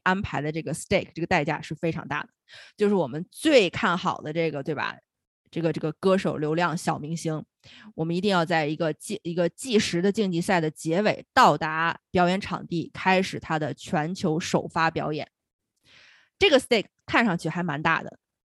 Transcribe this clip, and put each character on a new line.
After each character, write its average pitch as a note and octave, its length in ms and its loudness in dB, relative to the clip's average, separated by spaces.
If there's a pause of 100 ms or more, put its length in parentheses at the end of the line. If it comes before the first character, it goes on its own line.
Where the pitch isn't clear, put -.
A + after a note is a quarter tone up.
安 F#3+ 180 2
排 - 180 -6
的 D3 100 -4
这 D#3+ 120 -6
个 C3+ 100 -8
stake， - 420 -2
这 D#3+ 60 -10
个 E3+ 60 -4
代 E3 180 2
价 D3+ 160 -4
是 D#3 140 -10
非 E3 180 -2
常 - 160 -10
大 D3 140 -4
的。 - 80 -20 (480)
就 G#3 100 4
是 G#3 60 4
我 E3+ 120 2
们 D3 240 -8
最 C4 380 4
看 F3 300 0
好 F3+ 240 -4
的 D3 100 -6
这 E3 180 0
个， C#3 120 -6
对 D#3 120 -4
吧？ A2+ 220 -4 (540)
这 E3+ 120 -6
个， D#3+ 100 2
这 - 80 -8
个 D#3 120 -2
歌 F#3+ 260 2
手 D#3 180 -2
流 D3+ 200 -2
量 E3+ 200 0
小 D#3+ 220 -2
明 D3+ 180 -8
星， D#3 280 -6 (500)
我 D#3+ 100 -4
们 E3+ 120 -2
一 F3+ 40 -2
定 G3 80 0
要 F3+ 160 4
在 D#3+ 220 0
一 D#3 80 -2
个 D#3 180 -2
计-， - 300 -10
一 E3+ 100 -6
个 E3+ 160 2
计 A#3 300 0
时 F3 240 0
的 G3+ 80 4
竞 G3 220 0
技 E3 80 0
赛 F3+ 200 2
的 D#3 80 0
结 D#3+ 340 -2
尾 G3+ 300 0
到 G3 240 6
达 D#3+ 400 -2 (140)
表 F3+ 180 4
演 F#3+ 120 0
场 - 260 -8
地， E3+ 260 -6
开 F#3 300 2
始 F#3 160 -8
他 - 180 -4
的 D3+ 160 -4
全 D#3 400 -4
球 F3 280 -2
首 - 260 0
发 E3 240 0
表 D3 220 -4
演。 D3 180 -8 (1120)
这 G4 100 6
个 C4+ 80 8
stake - 280 0 (200)
看 B3+ 180 4
上 F3 140 2
去 - 100 -6
还 E3+ 140 -4
蛮 D3+ 180 -4
大 D#3+ 220 0
的。 - 160 -14 (300)